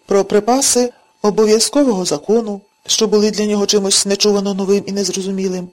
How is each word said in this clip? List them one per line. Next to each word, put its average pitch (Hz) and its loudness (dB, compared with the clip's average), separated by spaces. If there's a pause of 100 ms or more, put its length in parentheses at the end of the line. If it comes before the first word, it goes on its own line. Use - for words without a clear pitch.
про 196 2
припаси 240 0 (300)
обов'язкового 214 2
закону, 202 -2 (260)
що - 0
були 208 2
для 214 -2
нього 208 0
чимось 196 0
нечувано 202 0
новим 196 0
і 190 -8
незрозумілим, 190 -4